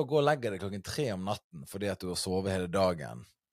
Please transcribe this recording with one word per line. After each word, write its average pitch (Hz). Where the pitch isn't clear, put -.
går 147
og 143
legger 120
deg 92
klokken 98
tre 147
om 92
natten 87
fordi 98
at 92
du 90
har 85
sovet 95
hele 90
dagen, 82